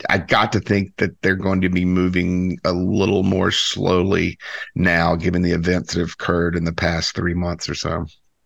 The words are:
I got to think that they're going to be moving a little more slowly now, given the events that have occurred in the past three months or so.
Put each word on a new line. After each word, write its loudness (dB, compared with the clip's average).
I 4
got 2
to 2
think 0
that -2
they're 2
going 0
to 2
be 2
moving 0
a 2
little 2
more 2
slowly 0
now, 2
given 0
the 2
events 0
that 0
have -4
occurred 0
in 0
the -2
past -2
three -2
months -4
or -6
so. -6